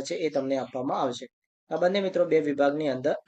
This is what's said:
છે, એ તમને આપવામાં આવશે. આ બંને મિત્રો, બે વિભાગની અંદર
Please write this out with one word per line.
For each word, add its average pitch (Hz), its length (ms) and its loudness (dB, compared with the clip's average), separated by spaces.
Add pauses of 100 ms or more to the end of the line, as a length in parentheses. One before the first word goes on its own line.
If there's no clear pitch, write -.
છે, - 120 -4
એ 160 160 0
તમને 135 260 -2
આપવામાં 135 460 -4
આવશે. 123 240 -4 (440)
આ 160 120 -2
બંને 190 180 4
મિત્રો, 185 260 2
બે 160 140 4
વિભાગની 143 540 0
અંદર 131 200 0 (140)